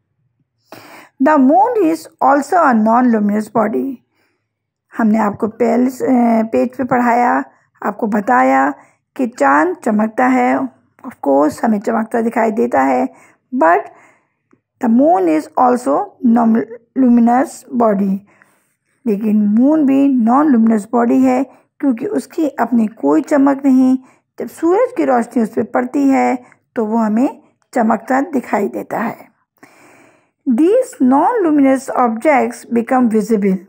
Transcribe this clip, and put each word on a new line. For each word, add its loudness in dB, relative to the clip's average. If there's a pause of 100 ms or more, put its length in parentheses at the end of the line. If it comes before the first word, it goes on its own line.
(1200)
The 4
moon 2
is 0 (260)
also 0
a 2
non-luminous 0
body। -2 (1040)
हमने 0
आपको -2
पहले, 0
अ, 0
पेज -2
पे -4
पढ़ाया, 0 (380)
आपको -6
बताया 0 (420)
कि -4
चाँद 0
चमकता -2
है, 0 (380)
of -
course -2
हमें 0
चमकता -4
दिखाई -2
देता -2
है, -2 (460)
but 2 (1080)
the 2
moon 2
is -4
also -2 (220)
non-luminous 0
body। 0 (880)
लेकिन 0
मून 2
भी 2
नॉन-लुमिनस 2
बॉडी 2
है 2 (340)
क्योंकि -2
उसकी -4
अपनी -2
कोई 0
चमक 0
नहीं। 4 (400)
जब -10
सूरज -2
की -2
रोशनी 0
उस -2
पर -4
पड़ती -2
है 0 (380)
तो -2
वो -2
हमें -2 (320)
चमकता -2
दिखाई -4
देता -10
है। -8 (1200)
These 0
non-luminous 2
objects -2
become 0
visible। 0 (120)